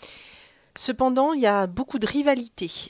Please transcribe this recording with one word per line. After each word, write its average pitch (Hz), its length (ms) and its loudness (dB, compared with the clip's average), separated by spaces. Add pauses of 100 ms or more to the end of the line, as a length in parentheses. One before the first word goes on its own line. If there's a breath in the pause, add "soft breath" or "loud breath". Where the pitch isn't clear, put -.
(800 loud breath)
Cependant, 262 540 2
il 285 80 0
y 233 60 4
a 202 200 4
beaucoup 220 320 -6
de 214 80 0
rivalités, 254 640 -2 (200)